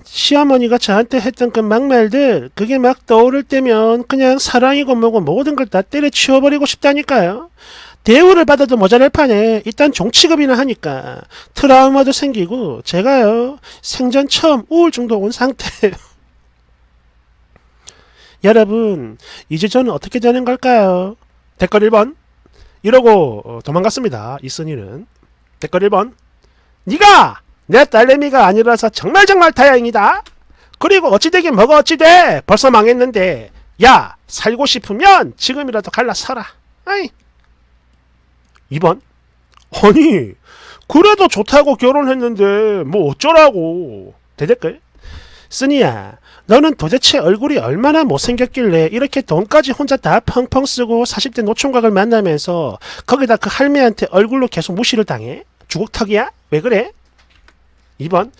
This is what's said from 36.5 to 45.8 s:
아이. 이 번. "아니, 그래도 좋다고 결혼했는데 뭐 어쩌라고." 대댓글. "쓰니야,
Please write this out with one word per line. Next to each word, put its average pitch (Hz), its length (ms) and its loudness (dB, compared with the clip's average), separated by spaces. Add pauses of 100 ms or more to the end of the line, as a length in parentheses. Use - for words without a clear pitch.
아이. 381 220 -6 (1600)
이 147 100 -8
번. 180 200 0 (840)
"아니, 202 480 4 (560)
그래도 403 400 4
좋다고 269 480 0
결혼했는데 233 1080 -2
뭐 160 260 -2
어쩌라고." 165 1040 0 (220)
대댓글. 170 440 -4 (680)
"쓰니야, 160 680 -4 (300)